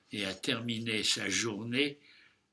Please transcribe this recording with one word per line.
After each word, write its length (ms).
et 120
a 80
terminé 680
sa 260
journée 680